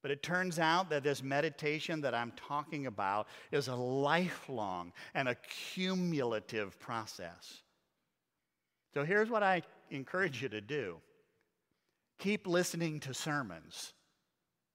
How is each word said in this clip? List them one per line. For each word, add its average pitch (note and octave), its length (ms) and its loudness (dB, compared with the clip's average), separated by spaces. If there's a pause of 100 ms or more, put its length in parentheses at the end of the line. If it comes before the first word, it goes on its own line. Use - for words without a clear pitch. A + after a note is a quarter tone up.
But C#3 80 -2
it C#3+ 120 -2
turns F3+ 360 0
out E3+ 320 6
that C#3+ 140 2
this C#3 180 2
meditation D3+ 760 0
that C3 140 2
I'm A#2 180 -2
talking D3 540 -4
about G#2 420 0 (240)
is C#3+ 160 2
a B2+ 60 -2
lifelong B2 1160 0 (220)
and C3+ 140 2
a B2 80 0
cumulative C3 1400 -2
process. G2+ 840 -8 (1300)
So D3 100 0
here's G#3 260 2
what G#3+ 140 4
I F#3 180 6 (280)
encourage C#3 520 -2
you C3+ 60 -2
to G#2+ 120 -4
do. G#2 400 -4 (1160)
Keep G#3 280 0
listening E3+ 540 2
to C3 140 -6
sermons. A#2 800 -4 (800)